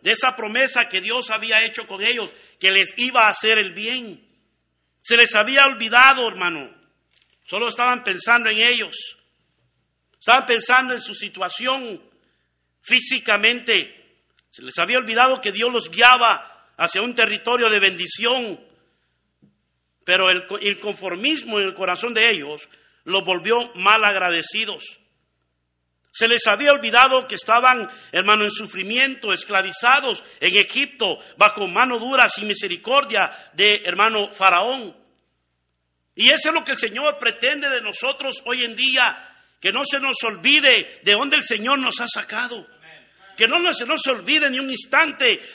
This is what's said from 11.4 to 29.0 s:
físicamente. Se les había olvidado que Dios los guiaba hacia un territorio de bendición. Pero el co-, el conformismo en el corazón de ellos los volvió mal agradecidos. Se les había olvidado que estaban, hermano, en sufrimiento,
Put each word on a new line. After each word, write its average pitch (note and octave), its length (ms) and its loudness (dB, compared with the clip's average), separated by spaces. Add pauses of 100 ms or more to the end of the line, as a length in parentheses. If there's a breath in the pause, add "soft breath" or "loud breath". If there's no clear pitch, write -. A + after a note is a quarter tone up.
físicamente. A3+ 1400 -2 (280)
Se - 120 -20
les C3 160 -10
había A#3+ 200 0
olvidado B3+ 420 2
que G#3 120 -4
Dios A3+ 180 -2
los A3+ 200 -6
guiaba A#3 840 2
hacia E3+ 260 -2
un A#3+ 120 -6
territorio A#3 540 0
de G#3 120 2
bendición. G3 840 -2 (1400)
Pero F#3 260 4
el F3+ 160 0
co-, G3+ 120 -8
el G3+ 220 -4
conformismo G#3 800 -4
en G3 60 0
el F#3+ 80 -6
corazón F#3+ 400 -4
de A3+ 160 4
ellos D3+ 380 -8 (360 soft breath)
los F#3+ 180 -2
volvió G#3+ 540 -2
mal G#3 280 4
agradecidos. F#3+ 920 -4 (1120)
Se - 160 0
les A#3 220 0
había C4 240 4
olvidado B3+ 560 4
que G#3 80 -8
estaban, A#3+ 520 2 (220 loud breath)
hermano, G#3 320 2
en G#3 80 0
sufrimiento, G#3+ 840 -4